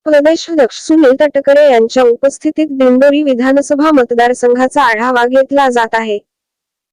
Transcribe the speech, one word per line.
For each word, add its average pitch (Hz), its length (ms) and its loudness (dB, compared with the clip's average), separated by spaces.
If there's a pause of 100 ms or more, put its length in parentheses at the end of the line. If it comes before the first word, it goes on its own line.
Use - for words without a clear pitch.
प्रदेश 302 460 0
अध्यक्ष 294 280 -2
सुनील 311 420 2
तटकरे 285 500 2
यांच्या 240 320 0
उपस्थितीत 277 680 -2
दिंडोरी 269 520 2
विधानसभा 277 720 0
मतदारसंघाचा 247 880 0
आढावा 240 440 -2
घेतला 269 420 0
जात 233 260 -2
आहे. 220 240 -4 (760)